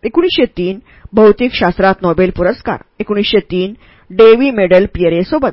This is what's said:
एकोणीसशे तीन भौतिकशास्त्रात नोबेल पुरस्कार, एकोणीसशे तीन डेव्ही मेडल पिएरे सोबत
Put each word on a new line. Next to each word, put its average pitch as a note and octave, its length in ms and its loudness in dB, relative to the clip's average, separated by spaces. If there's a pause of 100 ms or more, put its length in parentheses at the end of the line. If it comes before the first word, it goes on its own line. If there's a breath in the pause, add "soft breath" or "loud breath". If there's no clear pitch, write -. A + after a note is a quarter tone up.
एकोणीसशे E4 400 -2
तीन F#3+ 340 -6 (340 soft breath)
भौतिकशास्त्रात G#3 880 2
नोबेल F3+ 280 0
पुरस्कार, F3+ 460 -4 (240)
एकोणीसशे G#3 400 -2
तीन F#3 340 -6 (360 soft breath)
डेव्ही A3+ 400 4
मेडल F#3+ 360 2
पिएरे E3+ 360 -2
सोबत C4+ 300 -4